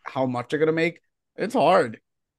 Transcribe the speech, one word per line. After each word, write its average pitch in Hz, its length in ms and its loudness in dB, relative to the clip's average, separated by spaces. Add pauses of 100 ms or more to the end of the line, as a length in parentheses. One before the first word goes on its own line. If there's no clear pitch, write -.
how 135 220 -4
much 123 240 -6
they're 151 100 -2
gonna 156 120 2
make. 165 300 -2 (340)
It's - 180 -8
hard. 151 460 2 (400)